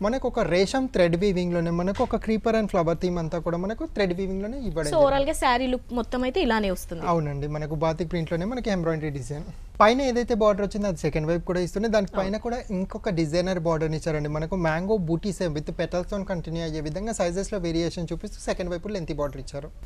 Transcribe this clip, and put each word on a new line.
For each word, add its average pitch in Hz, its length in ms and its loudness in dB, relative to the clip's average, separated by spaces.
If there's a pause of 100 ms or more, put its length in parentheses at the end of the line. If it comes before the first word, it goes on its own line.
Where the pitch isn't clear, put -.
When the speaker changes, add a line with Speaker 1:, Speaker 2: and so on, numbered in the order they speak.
Speaker 1:
మనకు 240 260 0
ఒక 240 200 0
రేషం 190 440 4
థ్రెడ్ 175 260 4
వీవింగ్‌లోనే 175 560 2
మనకు 180 300 0
ఒక 240 140 0
creeper 220 380 0
and 214 140 2
flower 170 280 2
theme 175 220 0
అంతా 165 200 -2
కూడా 170 180 -2
మనకు 202 320 -4
థ్రెడ్ 196 260 0
వీవింగ్‌లోనే 196 440 -4
ఇవ్వడం 240 300 -2
Speaker 2:
So, - 40 -2
Speaker 1:
జరిగింది. 311 100 8
Speaker 2:
overall-గా 277 360 4
శారీ 262 280 4
లుక్ 254 260 -2
మొత్తం 247 300 -2
అయితే 254 180 0
ఇలానే 220 300 2
వస్తుంది. 175 360 -6
Speaker 1:
అవునండి. 147 420 0
మనకు 151 280 -4
బాతిక్ 160 340 0
ప్రింట్‌లోనే 170 340 -2
మనకి 233 260 -2
ఎంబ్రాయిడరీ 160 420 0
డిజైన్. 143 320 -6 (300)
పైన 226 260 8
ఏదైతే 240 340 2
బార్డర్ 208 300 4
వచ్చిందో 202 240 -2
అది 165 120 -2
సెకండ్ 156 280 0
వైపు 170 160 0
కూడా 180 180 0
ఇస్తూనే 196 260 -2
దానికి 208 220 2
Speaker 2:
అవును. - 80 -2
Speaker 1:
పైన 190 180 -2
కూడా 233 200 -4 (140)
ఇంకొక 190 400 -4
డిజైనర్ 170 480 0
బార్డర్‌ని 160 400 0
ఇచ్చారండి. 151 300 -2
మనకు 156 280 -2
మ్యాంగో 175 460 2
బూటీ 165 300 0
సేమ్ 175 220 -2
with 151 180 -4
petals-తో 175 500 -4
కంటిన్యూ 170 400 -4
అయ్యే 156 180 -4
విధంగా 185 320 -4
సైజెస్‌లో 190 460 0
వేరియేషన్ 165 480 0
చూపిస్తూ 170 340 -6
సెకండ్ 185 300 -2
వైపు 180 220 -6
లెంతీ 170 240 -4
బార్డర్ 139 240 -4
ఇచ్చారు. 139 280 -10 (160)